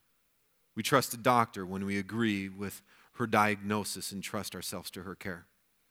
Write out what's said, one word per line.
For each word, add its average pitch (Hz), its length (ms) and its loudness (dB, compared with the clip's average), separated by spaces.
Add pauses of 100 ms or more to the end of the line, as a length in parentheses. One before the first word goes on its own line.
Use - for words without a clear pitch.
(760)
We 110 60 -4
trust 127 320 4
a - 20 -10
doctor 113 480 4
when 95 220 -4
we 98 120 0
agree 101 520 0
with 98 320 -8 (320)
her 123 120 -4
diagnosis 104 880 2
and 98 100 -8
trust - 320 -6
ourselves 90 360 -8
to 92 140 -12
her 92 100 -8
care. 87 320 -10 (440)